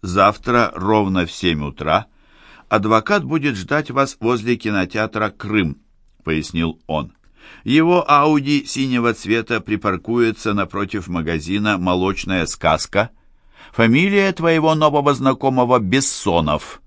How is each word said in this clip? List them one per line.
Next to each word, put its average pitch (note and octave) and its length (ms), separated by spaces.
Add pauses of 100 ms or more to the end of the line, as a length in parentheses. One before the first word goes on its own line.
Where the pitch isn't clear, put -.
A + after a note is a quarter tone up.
Завтра G2+ 720
ровно F#2+ 500
в E2 60
семь E2 320
утра D2+ 440 (600)
адвокат A2 560
будет C#3 320
ждать C#3+ 360
вас C3+ 280
возле A#2 380
кинотеатра G#2+ 720
"Крым", G2+ 480 (460)
пояснил D#2+ 640
он. D2+ 280 (500)
"Его D#3+ 480
Ауди D3 540
синего B2 480
цвета A2 480
припаркуется G#2+ 920
напротив G2+ 540
магазина F2 720
"Молочная F2+ 680
сказка". D#2+ 680 (600)
Фамилия F#3 640
твоего D#3+ 420
нового D3 380
знакомого C3 680
Бессонов. F2+ 1080